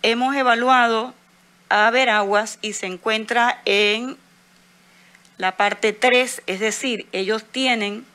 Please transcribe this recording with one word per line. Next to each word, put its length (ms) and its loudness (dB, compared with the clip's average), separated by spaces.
hemos 320 0
evaluado 760 2
a 200 4
Veraguas 720 0
y 120 -8
se 120 -10
encuentra 800 -2
en 520 0
la 200 -2
parte 360 0
tres, 540 0
es 120 -6
decir, 520 -4
ellos 320 -4
tienen 720 -4